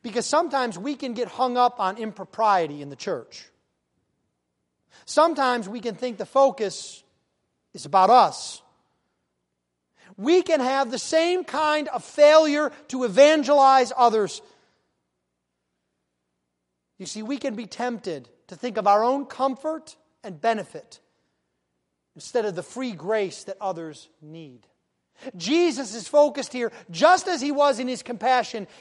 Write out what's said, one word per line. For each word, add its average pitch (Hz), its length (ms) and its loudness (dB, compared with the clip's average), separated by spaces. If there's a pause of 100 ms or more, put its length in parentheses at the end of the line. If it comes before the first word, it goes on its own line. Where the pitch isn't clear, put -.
Because 226 220 -6
sometimes 269 540 -2
we 269 160 -8
can 247 200 -10
get 226 120 -6
hung 247 300 -4
up 247 240 0
on 196 180 -4
impropriety 190 800 -2
in 143 100 -14
the 135 60 -16
church. - 540 -10 (1500)
Sometimes 269 640 0
we 226 120 -10
can 220 160 -8
think 247 220 -10
the 202 60 -8
focus 262 800 -2 (720)
is - 120 -16
about 190 220 4
us. 220 540 2 (1500)
We 330 260 2
can 320 180 0
have 262 320 -2
the 262 60 -8
same 339 440 0
kind 302 460 -2
of 247 160 -8
failure 294 680 4 (160)
to 254 160 -6
evangelize 269 920 6
others. 220 460 2 (2500)
You 185 80 -16
see, 214 180 -12
we 269 120 -6
can 247 200 -6
be 226 100 -12
tempted 202 640 -8 (160)
to - 80 -20
think 220 220 -8
of 202 100 -2
our 208 160 6
own 269 240 0
comfort 311 680 -6 (260)
and 180 180 -16
benefit 214 600 -6 (1120)
instead - 300 -6
of 196 100 -6
the 170 80 -8
free 247 300 -10
grace 190 500 -6
that 196 180 -14
others 165 480 -10 (140)
need. 151 460 -20 (680)
Jesus 240 600 -2
is 220 120 -14
focused 294 460 0
here, 233 180 -6 (200)
just 311 360 2
as 349 140 -4
he 285 100 -4
was 285 280 2
in 254 100 -6
his 254 140 -8
compassion. 233 680 -2 (120)